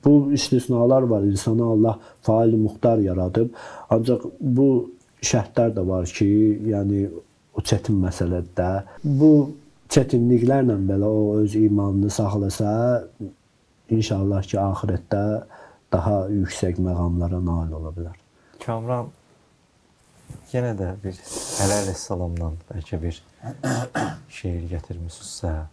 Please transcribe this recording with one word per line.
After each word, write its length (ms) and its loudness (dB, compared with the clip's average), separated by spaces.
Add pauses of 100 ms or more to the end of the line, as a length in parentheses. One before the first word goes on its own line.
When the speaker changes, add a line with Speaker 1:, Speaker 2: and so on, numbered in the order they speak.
Speaker 1:
Bu 280 6
istisnalar 680 2
var. 220 0
İnsanı 420 2
Allah 340 2 (220)
fail 340 4
muxtar 420 2
yaradıb. 520 0 (400)
Ancaq 360 2 (160)
bu 500 2 (300)
şərtlər 560 0
də 100 -2
var 180 0
ki, 220 0 (460)
yəni 340 0 (480)
o 60 -4
çətin 420 0
məsələdir 540 -4
də. 140 0 (320)
Bu 500 6 (360)
çətinliklərlə 840 4 (140)
belə 180 0
o 320 2
öz 160 0
imanını 540 2
saxlasa, 1000 0 (840)
inşallah 540 0
ki, 160 -4
axirətdə 640 -2 (680)
daha 360 0
yüksək 560 -2
məqamlara 560 -2
nail 400 -4
ola 160 -10
bilər. 240 -12 (400)
Speaker 2:
Kamran, 480 -6 (1400)
yenə 240 -2
də 240 -6
bir 160 -10
Əli 640 -2
əleyhissalamdan 880 -6
bəlkə 340 -8
bir 220 -8 (540)
<clears throat> 600 -8
şeir 340 -6
gətirmisinizsə 840 -8 (160)